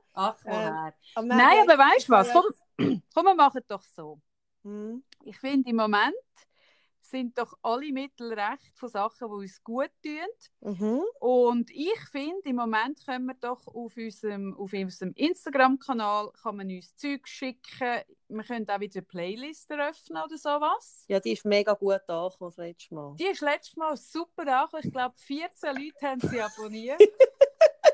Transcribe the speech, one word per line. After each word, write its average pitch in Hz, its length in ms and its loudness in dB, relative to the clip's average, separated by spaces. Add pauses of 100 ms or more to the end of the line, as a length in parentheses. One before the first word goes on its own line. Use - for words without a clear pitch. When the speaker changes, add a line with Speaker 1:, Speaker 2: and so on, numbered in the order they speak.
(140)
Speaker 1:
Ach, 202 320 -2
Speaker 2:
Ähm, 214 60 -8
Speaker 1:
woher? 160 420 -6 (200)
Speaker 2:
aber 226 140 -4
wir 247 80 2
Speaker 1:
Nein, 277 240 10
Speaker 2:
haben 403 100 6
Speaker 1:
aber 277 140 10
weißt 349 240 6
du 262 40 4
was? 196 160 8
Speaker 2:
vorher 339 160 6 (340)
Speaker 1:
Komm, 262 300 0
<clears throat> - 60 -20
komm, 339 120 2
wir 381 100 6
machen 277 320 4
doch 196 160 -10
so. 151 360 -16 (440)
Speaker 2:
Hm? 214 400 -12 (200)
Speaker 1:
Ich - 160 -18
finde 262 300 0
im 226 80 0
Moment 214 360 2 (960)
sind 254 260 -6
doch 240 240 -6
alle 262 300 -4
Mittel 254 420 -8
recht 214 420 -6
von 247 140 -14
Sachen, 220 380 -6
die 208 80 -10
uns 196 280 -14
gut 254 280 -6 (100)
tun. 311 720 -12
Speaker 2:
Mhm. 214 300 -2 (160)
Speaker 1:
Und 240 500 2
ich 370 300 -6 (100)
finde, 302 400 -8
im 247 60 -2
Moment 233 500 -4
können 254 220 -8
wir 254 80 -10
doch 247 320 -10
auf 233 280 -14
unserem, 208 640 -10
auf 202 160 -12
unserem 190 400 -8
Instagram-Kanal 262 1160 -2 (100)
kann 208 160 -8
man 190 140 -8
uns 180 240 -14
Zeug 285 320 -8
schicken. 247 760 -8 (280)
Wir 214 140 -10
können 226 260 -8
auch 202 100 -2
wieder 196 200 -10
eine 175 60 -16
Playlist 220 640 -12
eröffnen 302 540 -8
oder 311 140 -12
sowas. 302 720 -4
Speaker 2:
Ja, 196 120 2
die 226 140 -2
ist - 120 -8
mega 208 280 2
gut 196 360 -2
angekommen 175 460 -8
das - 20 -20
letzte 170 380 -14
Mal. 147 240 -14
Speaker 1:
Die 330 60 -4
ist 381 160 -4
letztes 294 340 -4
Mal 311 220 -4
super 294 640 -4
angekommen. 311 240 -6
Ich - 60 -6
glaub, 254 280 -8
vierzehn 302 560 -8
Leute 285 320 -10
haben 262 140 -4
sie 247 200 -4
abonniert. 220 640 0
Speaker 2:
<laughs> 427 60 0 (840)